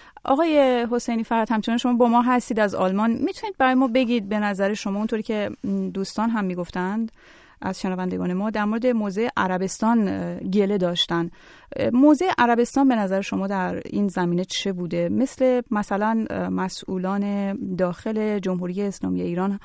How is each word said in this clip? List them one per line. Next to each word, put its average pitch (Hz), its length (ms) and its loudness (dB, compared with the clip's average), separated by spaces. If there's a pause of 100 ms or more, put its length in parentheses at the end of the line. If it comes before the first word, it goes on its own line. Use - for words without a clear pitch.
(240)
آقای 269 680 4
حسینی 233 340 -2
فرهاد، 226 260 0
همچنان 233 280 0
شما 247 140 0
با 240 160 4
ما 240 140 6
هستید 240 380 2
از 202 140 2
آلمان، 196 360 2
می‌تونید 381 480 -4
برای 262 160 4
ما 262 140 4
بگید 226 400 2
به 214 100 -2
نظر 202 360 0
شما، 202 240 -4
اونطوری 220 240 -2
که 214 280 -2 (440)
دوستان 202 360 -2
هم 220 140 0
می‌گفتند 185 680 -4 (500)
از 190 180 -6
شنوندگان 185 520 -2
ما، 196 180 -2
در 214 140 -2
مورد 226 220 -2
موضع 220 500 0
عربستان، 190 720 2
اه، 180 320 -6
گله 196 380 2
داشتن. 175 520 0 (460)
اه، 220 140 0
موضع 285 360 6 (120)
عربستان 240 500 4
به 254 60 4
نظر 196 260 0
شما 190 260 -4
در 185 380 -4
این 202 240 0
زمینه 175 360 0
چه - 280 -4
بوده؟ 170 360 -2
مثل 247 520 2 (100)
مثلاً، 214 600 0
اه، 185 180 -4
مسئولان 190 1040 -4 (240)
داخل 208 640 -2
جمهوری 180 440 -4
اسلامی 185 400 -4
ایران 185 420 -2